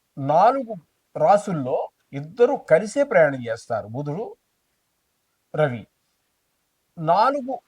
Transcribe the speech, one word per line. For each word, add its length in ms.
నాలుగు 560
రాసుల్లో 760
ఇద్దరు 420
కలిసే 320
ప్రయాణం 440
చేస్తారు, 420
బుధుడు, 480
రవి. 300
నాలుగు 680